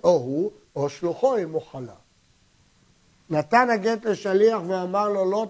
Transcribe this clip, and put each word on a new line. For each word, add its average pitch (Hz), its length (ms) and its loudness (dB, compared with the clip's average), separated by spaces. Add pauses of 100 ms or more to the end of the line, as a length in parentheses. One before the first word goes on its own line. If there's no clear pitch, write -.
או 170 60 4
הוא 156 420 0 (240)
או 143 140 -2
שלוחו 175 480 0
אם 170 140 -4
הוא 156 100 -4 (100)
חלה. 123 220 -14 (1400)
נתן 196 400 2
הגט 226 360 -2
לשליח 208 600 2
ואמר 185 420 -2
לו, 190 220 -2
"לא 214 180 -2